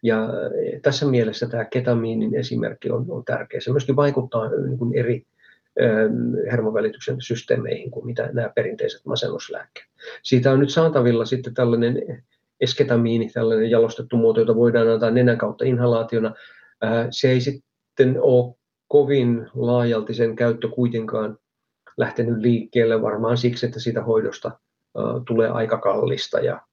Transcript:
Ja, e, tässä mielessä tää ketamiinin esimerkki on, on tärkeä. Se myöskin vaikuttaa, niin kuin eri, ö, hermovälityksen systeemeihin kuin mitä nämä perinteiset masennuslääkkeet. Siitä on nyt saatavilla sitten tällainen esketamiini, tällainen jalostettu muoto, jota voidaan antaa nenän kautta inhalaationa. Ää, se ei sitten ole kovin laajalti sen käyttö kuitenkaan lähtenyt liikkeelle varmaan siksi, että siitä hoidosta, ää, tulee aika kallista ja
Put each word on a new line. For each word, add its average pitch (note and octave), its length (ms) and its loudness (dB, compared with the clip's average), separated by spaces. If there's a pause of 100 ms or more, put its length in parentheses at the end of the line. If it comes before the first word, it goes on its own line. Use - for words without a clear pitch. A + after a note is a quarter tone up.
Ja, A3 240 2 (380)
e, - 140 -8
tässä C#3+ 260 0
mielessä A#2+ 420 0
tää A#2 180 -4
ketamiinin A2+ 680 -2
esimerkki - 560 -4
on, B1 180 -4
on - 160 -8
tärkeä. - 360 -6
Se - 100 -4
myöskin C3+ 240 0
vaikuttaa, B2+ 540 0
niin C3 280 -2
kuin A#2+ 200 -2
eri, A#2+ 280 -2 (560)
ö, A2 280 4 (420)
hermovälityksen A2 680 -2
systeemeihin B2 720 -4
kuin - 140 -12
mitä A#2+ 280 -4
nämä A#2 220 -2
perinteiset A2 500 -4
masennuslääkkeet. - 840 -8 (360)
Siitä C3 280 4
on C3+ 80 6
nyt C#3+ 100 4
saatavilla B2+ 560 4
sitten B2 280 -6
tällainen A#2 680 0 (380)
esketamiini, A2+ 680 2
tällainen A2+ 420 2
jalostettu A#2 460 2
muoto, A2+ 220 4
jota A2+ 160 4
voidaan A#2 340 4
antaa A2+ 220 2
nenän B2 260 4
kautta A#2 280 -4
inhalaationa. A#2 680 0 (480)
Ää, A#2 280 0
se B2+ 200 0
ei B2+ 120 4
sitten C3 800 -2
ole B2 380 2 (320)
kovin B2+ 640 2
laajalti A#2+ 600 0
sen A2+ 220 -2
käyttö A#2 320 0
kuitenkaan A2+ 680 -4 (600)
lähtenyt A#2 400 -2
liikkeelle A2+ 640 2
varmaan A2 360 0
siksi, A#2+ 280 -2
että A#2 140 -6
siitä A2 240 -4
hoidosta, - 480 -2 (460)
ää, G#2+ 60 -4 (240)
tulee A2+ 220 2
aika A2+ 280 -2
kallista - 640 -2
ja - 220 -2 (120)